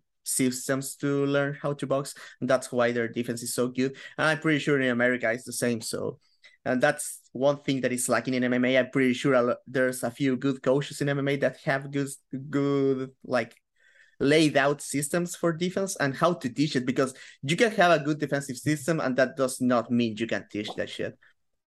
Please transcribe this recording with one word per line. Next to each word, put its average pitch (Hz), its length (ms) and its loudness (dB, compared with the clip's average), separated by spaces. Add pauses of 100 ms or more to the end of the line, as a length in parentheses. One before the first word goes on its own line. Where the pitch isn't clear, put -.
(240)
systems 131 720 -2
to 139 280 0
learn 143 340 0
how 147 140 -4
to 143 140 -6
box, 143 260 -2 (260)
and 127 100 0
that's 127 220 2
why 120 200 2
their 120 160 0
defense 120 340 -6
is 120 140 -8
so 123 120 0
good. 127 280 -2 (220)
And 143 100 2
I'm 156 120 0
pretty 151 200 2
sure 143 200 2
in 131 100 2
America 120 420 2
it's 120 120 -6
the 120 100 -10
same. 120 280 -2
So, - 380 -6 (460)
and 127 160 0
that's - 380 0 (120)
one 139 300 2
thing 135 200 -2
that 123 100 0
is 123 180 -2
lacking 120 240 0
in 123 100 0
M 123 100 2
M 123 120 4
A. 131 120 4
I'm 127 120 4
pretty 131 240 2
sure 139 220 2
a 120 60 6
lo-, 120 260 -2
there's 127 360 0
a 117 80 -2
few 131 260 0
good 135 260 -2
coaches 147 380 0
in 143 80 0
M 143 100 0
M 139 80 -2
A 139 100 2
that 131 280 -2
have 139 260 -2
good, 139 180 -2 (400)
good, 139 600 0 (120)
like, 123 320 -2 (640)
laid 147 380 4
out 143 240 2
systems 170 540 -4
for 170 180 0
defense 185 460 -4
and 135 160 0
how 170 180 2
to 135 160 -6
teach 143 260 -2
it, 123 100 -2
because 131 280 0 (300)
you 147 120 -2
can 220 160 2
have 185 200 6
a 147 120 4
good 147 160 -2
defensive 139 380 -4
system 151 420 -2
and 127 180 -2
that 127 200 2
does 127 240 -2
not 123 300 2
mean 120 260 2
you 113 100 -2
can 104 240 -4
teach 107 240 -6
that 95 140 -4
shit. 113 280 -8 (540)